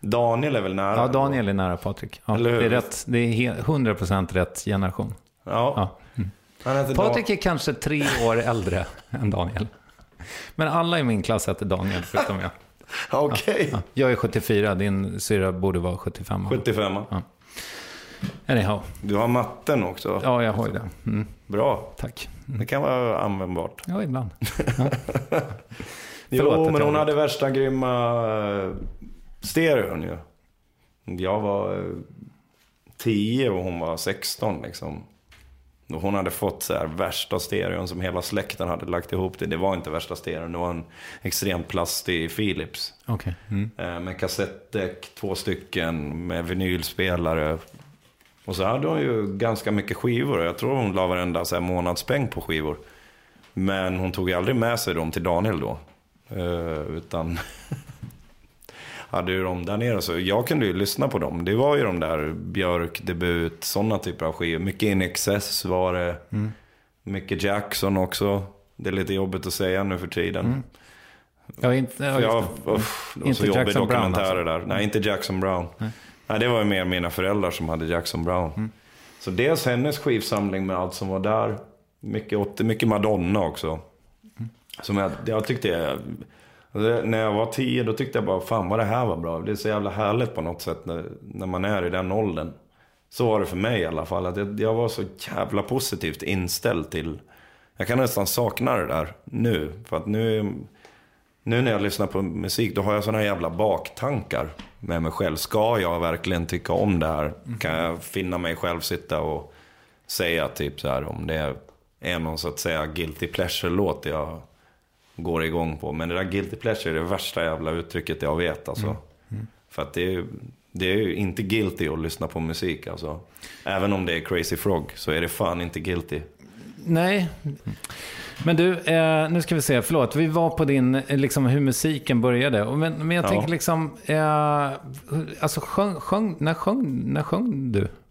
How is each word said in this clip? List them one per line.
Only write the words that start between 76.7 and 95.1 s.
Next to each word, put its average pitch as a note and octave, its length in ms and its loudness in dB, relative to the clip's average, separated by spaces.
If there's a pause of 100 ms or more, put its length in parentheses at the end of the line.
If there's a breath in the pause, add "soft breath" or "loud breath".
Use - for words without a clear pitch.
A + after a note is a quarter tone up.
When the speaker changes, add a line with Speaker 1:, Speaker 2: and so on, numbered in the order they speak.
Speaker 1:
mina F2+ 260 0
föräldrar F#2+ 400 2
som D#2+ 180 -4
hade D#2+ 180 -2
Jackson E2+ 380 0
Brown. F2 320 0
Speaker 2:
Mm. A2 140 -4 (500 loud breath)
Speaker 1:
Så - 100 -6
dels C3 360 2
hennes C3 320 2
skivsamling G2+ 680 0
med F#2+ 100 0
allt F2+ 180 -2
som G2 140 -6
var F#2+ 120 -2
där. G#2+ 380 0 (420)
Mycket G#2+ 380 -4
åttio, G2+ 260 0
mycket A2+ 240 4
Madonna G#2 520 4
också. E2 260 -2 (720)
Speaker 2:
Mm. A2+ 120 -8 (320)
Speaker 1:
Som G2+ 140 0
jag, G2 140 2 (160)
jag G#2+ 200 0
tyckte, E2+ 520 0 (720 soft breath)
alltså, A2 320 2
när A2 140 2
jag A2 140 2
var G#2+ 140 2
tio, B2 360 0
då A2+ 100 0
tyckte C3+ 260 -2
jag A2+ 80 0
bara, F#2+ 140 2
"Fan G2+ 280 0
vad G#2 100 2
det A2+ 60 2
här A2+ 220 2
var F#2 100 0
bra." E2 240 -4
Det G2 120 -4
är G#2 40 -2
så G#2+ 120 -2
jävla G#2 220 0
härligt G#2+ 440 0
på - 60 -4
något E2+ 220 -6
sätt - 240 -6
när, E2 180 -6 (160)
när F#2+ 260 -10
man F#2 180 -2
är G2 220 0
i F2 40 0
den F#2 220 -2
åldern. F2 400 -2 (580 soft breath)
Så B2+ 160 0
var G#2+ 140 4
det F#2 60 2
för F2 100 -4
mig G#2+ 240 2
i E2+ 60 2
alla D#2+ 200 -2
fall. F#2 200 -2
Att F2+ 100 -2
jag, G2+ 240 -4
jag A2 140 4
var A#2 140 2
så A2 140 -4 (260)